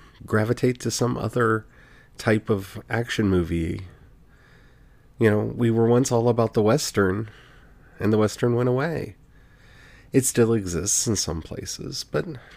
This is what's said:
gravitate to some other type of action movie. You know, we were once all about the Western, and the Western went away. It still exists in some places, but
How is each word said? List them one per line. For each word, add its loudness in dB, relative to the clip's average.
gravitate 0
to -4
some -2
other 0
type 0
of -4
action -2
movie. 0
You 6
know, 4
we 0
were 4
once 4
all 2
about 0
the 2
Western, 0
and 0
the 4
Western 0
went 0
away. -4
It 4
still 2
exists -2
in 0
some -4
places, -10
but -4